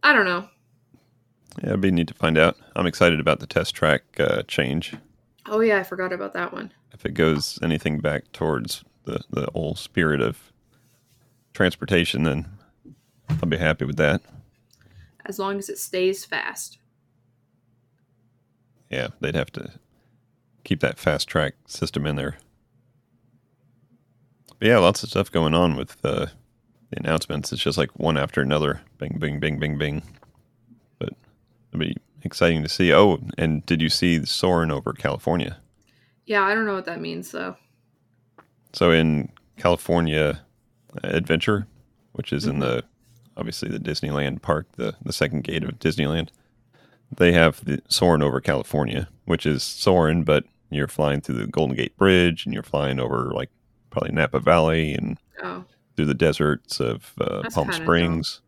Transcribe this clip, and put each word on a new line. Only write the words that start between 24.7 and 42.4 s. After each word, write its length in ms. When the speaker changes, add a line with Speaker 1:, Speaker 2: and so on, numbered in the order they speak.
Speaker 2:
lots 260
of 60
stuff 220
going 220
on 220
with, 300
uh, 220
the 80
announcements. 540
It's 80
just, 160
like, 200
one 200
after 240
another. 400
Bing, 220
bing, 200
bing, 200
bing, 180
bing. 240
But 160
it'll 80
be 160
exciting 400
to 60
see. 240
Oh, 260
and 280
did 160
you 80
see 360
Soarin' 460
over 220
California? 640
Speaker 1:
Yeah, 180
I 120
don't 100
know 100
what 100
that 160
means, 300
though. 240
Speaker 2:
So 180
in 400
California 840
Adventure, 640
which 200
is 120